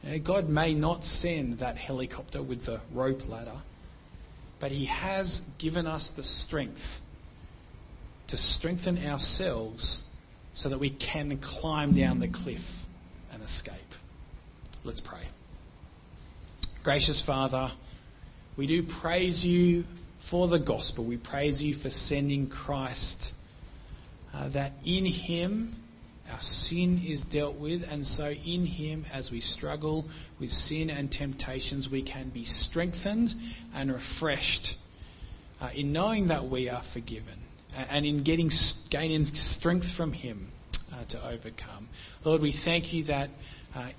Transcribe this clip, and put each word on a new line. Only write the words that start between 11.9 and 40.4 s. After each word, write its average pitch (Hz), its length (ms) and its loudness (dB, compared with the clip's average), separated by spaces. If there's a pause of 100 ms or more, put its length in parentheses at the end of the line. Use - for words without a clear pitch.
down 131 240 6
the 117 100 2
cliff - 320 -4 (720)
and 113 100 -12
escape. - 320 -4 (1080)
Let's 117 160 -6
pray. - 280 -8 (1500)
Gracious 143 420 6
Father, 131 480 2 (840)
we 139 100 0
do 170 200 4 (140)
praise 175 440 4
you 175 400 8 (460)
for 175 160 6
the 170 120 6
gospel. 120 480 2
We 120 100 0
praise 139 460 0
you 147 120 2
for 139 140 -4
sending 139 600 2
Christ, - 840 -2 (1000)
uh, 139 160 -4
that 139 220 -2 (120)
in 185 220 4
him 185 680 2 (540)
our 113 100 -6
sin 180 640 4
is 147 180 -2
dealt 147 340 0
with, 160 260 -2
and 151 240 -4
so 147 240 4
in 170 360 0
him, 156 460 -4
as 135 180 -6
we 117 100 -4
struggle 151 640 0 (340)
with 123 120 -4
sin 160 400 4
and 139 200 -2
temptations, 135 800 -2
we 135 120 0
can 131 280 -6
be 120 140 -8
strengthened 196 840 2 (440)
and 139 160 0
refreshed, - 840 0 (840)
uh, 127 140 -4
in 143 180 0
knowing 196 360 4
that 135 200 2
we 127 200 0
are 123 140 -4 (100)
forgiven, 110 460 -8 (360)
a-, 131 180 -6
and 147 120 4
in 147 180 2
getting 160 240 4
s-, - 440 4
gaining 156 340 2
strength 175 600 4 (100)
from 147 160 0
him, 104 400 -8 (400)